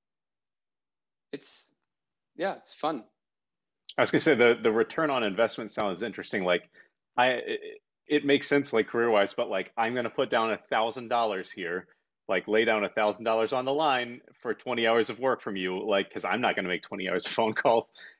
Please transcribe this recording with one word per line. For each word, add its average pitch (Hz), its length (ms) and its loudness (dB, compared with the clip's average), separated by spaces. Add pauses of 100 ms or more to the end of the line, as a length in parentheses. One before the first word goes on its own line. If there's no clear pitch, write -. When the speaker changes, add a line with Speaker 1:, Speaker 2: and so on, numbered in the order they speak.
(1300)
Speaker 1:
it's, - 400 -16 (680)
yeah, 175 180 -4
it's - 180 -20
fun. 151 300 -6 (960)
Speaker 2:
I 135 40 2
was 117 100 2
gonna 143 100 4
say 156 140 6
the, 117 260 6
the 110 100 4
return 117 380 0
on 127 140 0
investment 107 480 -2
sounds 101 320 -4
interesting. 98 400 -6
Like, 90 260 0 (480)
I, 127 100 4
it, 113 320 -2 (480)
it 147 180 0
makes 139 220 2
sense, 143 260 0
like, - 140 2
career-wise, 113 460 2
but, 120 160 -4
like, 95 280 -4
I'm 113 180 -2
gonna 117 140 -2
put 127 200 -2
down 113 220 0
a 101 80 -2 (100)
thousand 113 400 -2
dollars 110 420 -2
here, 90 360 -8 (400)
like, 92 200 -2
lay 110 180 4
down 110 180 2
a 95 60 -2
thousand 107 360 0
dollars 113 280 0
on 127 120 -2
the 135 80 -2
line 127 480 -2 (200)
for 117 120 -4
twenty 117 340 -2
hours 113 220 4
of 113 100 -10
work 127 220 0
from 104 140 -6
you, 92 320 -4
like, 98 240 0
'cause 92 140 -8
I'm 101 160 -2
not 104 140 0
gonna 95 120 -2
make 87 160 -4
twenty 95 260 -8
hours 90 160 -2
of - 60 -6
phone 110 220 0
calls. 117 320 2 (340)